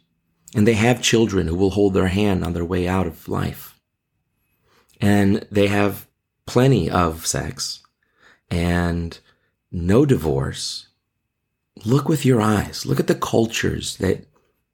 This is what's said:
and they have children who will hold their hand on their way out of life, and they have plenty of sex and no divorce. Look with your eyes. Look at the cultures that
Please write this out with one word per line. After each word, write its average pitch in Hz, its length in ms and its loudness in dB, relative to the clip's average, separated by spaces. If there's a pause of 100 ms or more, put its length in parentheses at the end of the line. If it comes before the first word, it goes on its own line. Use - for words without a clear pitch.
(540)
and 104 140 4
they 117 60 4
have 117 280 2
children 98 460 2
who 85 80 -2
will 95 140 2
hold 98 240 2
their 92 120 2
hand 92 380 0
on 85 80 -4
their 85 120 -4
way 90 220 -2
out 90 220 0
of - 180 -16
life, - 540 -8 (1200)
and 101 500 2
they 101 160 2
have 101 400 -2 (380)
plenty 123 460 2
of 85 340 0
sex - 580 -8 (680)
and 85 680 -2 (500)
no 90 340 2
divorce. 76 840 -2 (960)
Look 139 240 0
with 151 160 0
your 127 180 2
eyes. 107 420 -2
Look - 140 -2
at - 80 0
the 175 80 2
cultures - 840 -2
that - 280 -2 (480)